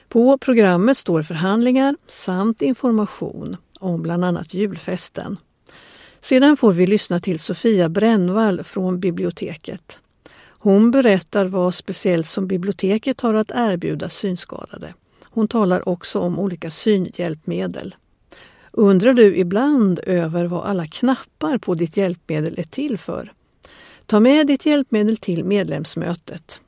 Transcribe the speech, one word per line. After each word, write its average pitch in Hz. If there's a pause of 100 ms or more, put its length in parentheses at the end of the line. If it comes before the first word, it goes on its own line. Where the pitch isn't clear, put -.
På 247
programmet 185
står 160
förhandlingar 233 (120)
samt 196
information 220 (220)
om 175
bland 170
annat 170
julfesten. 180 (840)
Sedan 277
får 214
vi 175
lyssna 185
till 175
Sofia 180
Brännvall 196
från 185
biblioteket. 175 (640)
Hon 214
berättar 214
vad 185
speciellt 175
som 190
biblioteket 190
har 226
att 214
erbjuda 175
synskadade. - (300)
Hon 220
talar 190
också 180
om 175
olika 170
synhjälpmedel. 180 (760)
Undrar 202
du 226
ibland 196
över 175
vad 175
alla 185
knappar 262
på 185
ditt 160
hjälpmedel 170
är 170
till 269
för? - (720)
Ta 214
med 277
ditt 285
hjälpmedel 226
till 170
medlemsmötet. 170